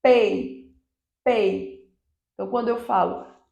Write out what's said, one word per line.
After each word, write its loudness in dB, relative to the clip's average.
Pei, 2
pei. -2
Então, -8
quando -2
eu -2
falo -2